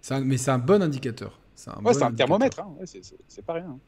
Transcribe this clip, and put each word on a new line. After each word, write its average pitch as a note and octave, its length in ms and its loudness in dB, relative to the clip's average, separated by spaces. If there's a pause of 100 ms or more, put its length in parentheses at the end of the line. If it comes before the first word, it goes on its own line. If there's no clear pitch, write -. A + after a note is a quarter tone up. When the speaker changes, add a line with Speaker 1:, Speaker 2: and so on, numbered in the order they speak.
Speaker 1:
C'est - 120 -6
un, C3+ 80 0
mais C3 160 2
c'est C3+ 140 0
un B2+ 80 4
bon F#3+ 220 4
indicateur. C3 580 -4 (140)
C'est - 160 -18
un G#2+ 80 -12
Speaker 2:
Ouais, G#2 40 -10
Speaker 1:
bon A3+ 120 4
Speaker 2:
c'est C#3+ 100 4
un A#2+ 40 2
Speaker 1:
indicateur. A#2 200 2
Speaker 2:
thermomètre, A3+ 320 2
hein. G3+ 100 -12 (100)
Ouais, F#3+ 60 -12
c'est, - 180 -18
c'est, - 140 -20 (100)
c'est - 160 -20
pas E3+ 100 -6
rien. E3 240 -8 (100)